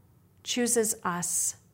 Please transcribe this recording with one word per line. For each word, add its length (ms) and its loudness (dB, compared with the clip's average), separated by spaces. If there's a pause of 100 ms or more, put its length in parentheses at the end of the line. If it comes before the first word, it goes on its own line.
(440)
chooses 600 2
us. 520 -2 (180)